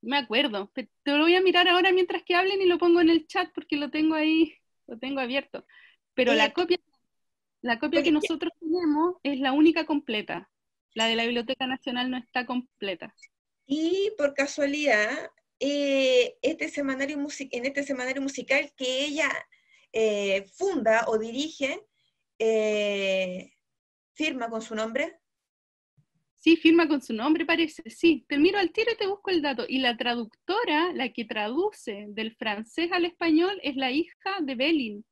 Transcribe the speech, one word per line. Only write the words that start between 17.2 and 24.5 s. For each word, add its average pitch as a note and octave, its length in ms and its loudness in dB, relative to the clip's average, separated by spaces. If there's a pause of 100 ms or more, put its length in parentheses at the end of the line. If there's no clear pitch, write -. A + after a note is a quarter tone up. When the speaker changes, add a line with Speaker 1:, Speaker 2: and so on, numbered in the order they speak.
Speaker 2:
en A#3+ 140 -6
este C#4 160 -4
semanario C4+ 400 -4
musical C4+ 540 -2
que C4 280 -4
ella, D4 240 -2 (640)
eh, G3+ 640 0
funda A#3 540 2
o A3 100 0
dirige, C#4 600 -6 (580)
eh, G3+ 1120 -2 (600)
¿firma C4 340 -4
con A3+ 140 -6